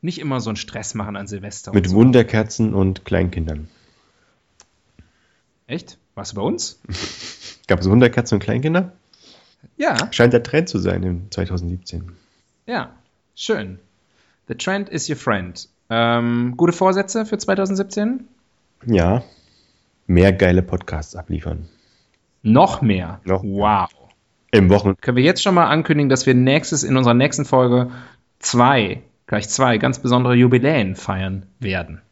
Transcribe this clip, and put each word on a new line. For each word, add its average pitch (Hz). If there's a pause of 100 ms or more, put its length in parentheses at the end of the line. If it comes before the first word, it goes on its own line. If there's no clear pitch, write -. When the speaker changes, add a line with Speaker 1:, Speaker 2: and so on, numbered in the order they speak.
Speaker 1:
Nicht 170
immer 135
so 113
einen 107
Stress -
machen 104
an 101
Silvester 101
Speaker 2:
Mit 101
Speaker 1:
und 90
so. 92
Speaker 2:
Wunderkerzen 110
und 95
Kleinkindern. 82 (2000)
Speaker 1:
Echt? - (180)
Warst -
du -
bei 98
uns? - (440)
Speaker 2:
<laughs> -
Gab 90
es 92
Wunderkerzen 117
und 104
Kleinkinder? 156 (840)
Speaker 1:
Ja. - (160)
Speaker 2:
Scheint 120
der 120
Trend 165
zu 101
sein 90
im 90
zweitausendsiebzehn. 90 (540)
Speaker 1:
Ja, 233 (440)
schön. 98 (680)
The -
trend 190
is -
your 147
friend. 92 (220)
Ähm, 120
gute 170
Vorsätze 190
für 214
zweitausendsiebzehn? 196 (580)
Speaker 2:
Ja. 101 (840)
Mehr 90
geile 92
Podcasts 87
abliefern. 80 (760)
Speaker 1:
Noch 139
mehr? 92
Speaker 2:
Noch 92
mehr. 101
Speaker 1:
Wow. 101 (640)
Speaker 2:
Im 95
Wochen- 98
Speaker 1:
Können 123
wir 127
jetzt 180
schon 190
mal 170
ankündigen, 147
dass 131
wir 131
nächstes, 135
in 131
unserer 120
nächsten 139
Folge 123 (500)
zwei, 123 (240)
gleich 104
zwei 123
ganz 127
besondere 123
Jubiläen 123
feiern 95 (160)
werden. 90 (100)